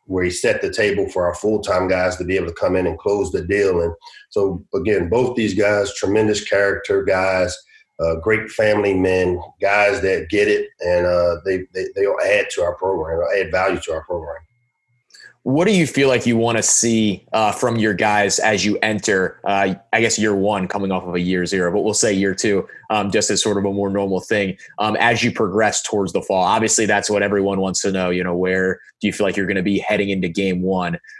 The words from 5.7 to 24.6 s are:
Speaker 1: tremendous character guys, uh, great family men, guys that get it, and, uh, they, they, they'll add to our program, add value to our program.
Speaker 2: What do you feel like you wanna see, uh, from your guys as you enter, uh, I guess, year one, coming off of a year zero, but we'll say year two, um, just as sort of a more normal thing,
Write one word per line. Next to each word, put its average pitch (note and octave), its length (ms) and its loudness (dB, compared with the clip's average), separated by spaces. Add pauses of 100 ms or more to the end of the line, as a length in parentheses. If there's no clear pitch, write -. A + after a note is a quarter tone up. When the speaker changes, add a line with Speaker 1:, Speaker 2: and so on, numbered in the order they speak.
Speaker 1:
tremendous G#2 520 0
character G2 560 0
guys, F#2 540 0 (440)
uh, E2 160 0
great G#2+ 340 -2
family G#2 420 2
men, F#2 480 2 (220)
guys G2+ 400 2
that F2 260 -2
get G#2 200 2
it, G#2 200 0 (120)
and, F2+ 260 0
uh, F2 300 2 (100)
they, F#2 260 -2
they, F#2 140 -6 (100)
they'll G2 260 0
add G2 280 2
to - 120 -4
our F2 120 -2
program, E2+ 600 -4
add F#2+ 160 -2
value F#2 300 0
to E2 120 -6
our D#2+ 120 -6
program. E2 380 -10 (1000)
Speaker 2:
What D3+ 220 2
do A3 60 4
you F3 140 4
feel C#3 220 2
like B2 160 2
you A#2 140 2
wanna A2+ 240 0
see, A2 720 0
uh, A2 180 2
from A#2 240 -2
your G#2+ 160 2
guys G#2 460 2
as G#2 260 0
you G#2 160 0
enter, G2+ 640 0
uh, G2 300 0 (180)
I A2+ 80 2
guess, A2+ 180 0
year G#2+ 160 2
one, G2 320 0
coming G2 240 -4
off F2+ 140 -2
of F2 100 -6
a F2+ 60 0
year F2+ 240 0
zero, F2+ 260 0
but F#2+ 120 0
we'll G#2 100 0
say G#2 220 2
year F#2+ 200 2
two, G2 320 0 (220)
um, G2+ 220 0
just G#2 180 0
as G#2 140 0
sort G#2 160 0
of G2 80 0
a G2 40 -2
more G2+ 200 -2
normal G2 300 -2
thing, G2 360 -2 (220)